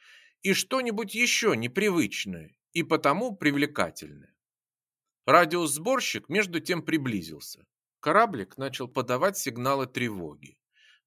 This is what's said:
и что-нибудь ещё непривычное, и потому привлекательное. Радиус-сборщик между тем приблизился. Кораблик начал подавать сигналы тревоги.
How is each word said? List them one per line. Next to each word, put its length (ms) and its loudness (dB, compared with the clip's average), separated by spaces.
и 120 0
что-нибудь 640 -2
ещё 380 2
непривычное, 1040 -2
и 100 0
потому 520 2
привлекательное. 1000 -2
Радиус-сборщик 1000 2
между 320 0
тем 240 -4
приблизился. 800 -4
Кораблик 560 2
начал 320 -8
подавать 480 0
сигналы 500 -2
тревоги. 720 -8